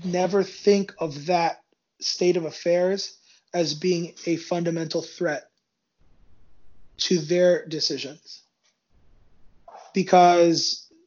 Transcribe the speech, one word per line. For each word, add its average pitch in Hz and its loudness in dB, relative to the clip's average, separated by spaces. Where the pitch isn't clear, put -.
never 185 0
think 196 0
of 147 -8
that 170 0
state 180 0
of 165 -2
affairs 180 -2
as 165 0
being 170 -2
a 170 0
fundamental 165 -4
threat 160 -6
to - -2
their 175 2
decisions. 143 -8
Because 175 4